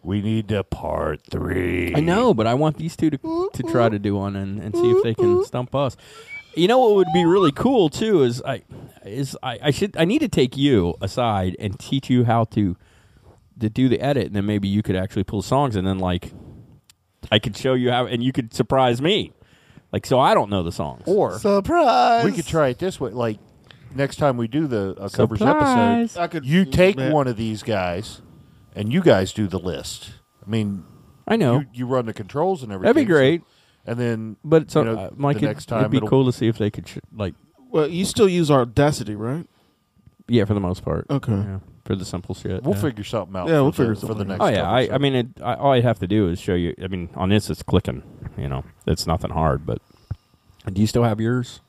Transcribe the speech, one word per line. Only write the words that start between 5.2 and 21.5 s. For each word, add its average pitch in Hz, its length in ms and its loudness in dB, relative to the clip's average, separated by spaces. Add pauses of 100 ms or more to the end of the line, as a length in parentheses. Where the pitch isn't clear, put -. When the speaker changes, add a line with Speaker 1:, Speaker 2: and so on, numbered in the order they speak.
Speaker 2:
stump 127 300 -8
us. 135 200 -2 (600)
You 170 120 4
know 247 120 6
what 214 160 6
would 185 180 4
be 180 100 4
really 170 280 4
cool 233 380 2
too 208 340 2
is 123 200 0
I, 120 200 -8 (420)
is 135 380 -8
I, 123 200 -8
I 147 80 2
should, 196 240 -2
I 165 100 2
need 240 140 0
to 285 80 0
take 131 300 0
you 113 440 4
aside 98 580 -2
and 104 200 -6
teach - 300 -6
you 123 160 4
how 117 200 2
to, 98 300 0 (840)
to 110 100 -2
do 127 180 2
the 120 140 2
edit, 131 240 0
and 92 100 -10
then 101 120 -2
maybe 101 200 0
you 101 140 2
could 98 140 -2
actually 95 280 -2
pull 98 200 -4
songs, 131 320 0
and 92 120 -2
then, 95 120 -2
like, 90 320 -4 (1000)
I 110 60 4
could 107 180 -2
show 131 200 0
you 123 160 0
how, 123 160 0
and 120 160 -4
you 127 100 0
could 117 220 -6
surprise 131 480 2
me, 180 300 0 (600)
like, 98 140 -4
so 127 120 4
I 170 140 4
don't 127 160 2
know 98 140 0
the 82 80 -4
songs. 69 340 -8
Speaker 1:
Or 151 320 0
Speaker 3:
Surprise! 233 880 2